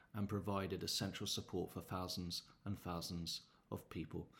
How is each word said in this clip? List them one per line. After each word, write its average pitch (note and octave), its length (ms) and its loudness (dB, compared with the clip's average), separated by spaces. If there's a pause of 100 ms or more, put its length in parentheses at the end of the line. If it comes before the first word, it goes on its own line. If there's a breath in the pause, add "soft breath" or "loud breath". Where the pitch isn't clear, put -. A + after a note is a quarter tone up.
(160 loud breath)
and G#2 120 2
provided F#2+ 540 2
essential G2 460 2
support - 440 0
for F#2+ 100 -4
thousands F2+ 600 0 (240 loud breath)
and G2 140 0
thousands E2+ 640 -2 (300 soft breath)
of - 200 -2
people. E2+ 360 -4 (120)